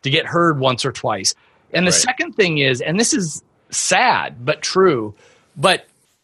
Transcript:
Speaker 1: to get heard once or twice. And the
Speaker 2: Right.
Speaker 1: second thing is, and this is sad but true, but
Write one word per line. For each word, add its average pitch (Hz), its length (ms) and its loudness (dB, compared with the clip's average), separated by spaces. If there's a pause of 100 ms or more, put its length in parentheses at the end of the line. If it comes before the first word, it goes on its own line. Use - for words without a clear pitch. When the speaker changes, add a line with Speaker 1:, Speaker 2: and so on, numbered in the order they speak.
Speaker 1:
to 135 80 -4
get 151 160 0
heard 165 340 2
once 131 260 0
or 127 60 -2
twice. 107 440 -4 (360)
And 180 140 0
the 175 60 2
Speaker 2:
Right. - 100 2
Speaker 1:
second 311 320 -2
thing 175 240 2
is, 135 240 0
and 165 180 -2
this 240 140 0
is 180 300 -4 (260)
sad 143 720 0
but 147 200 -2
true, 139 500 2 (420)
but 170 300 0 (380)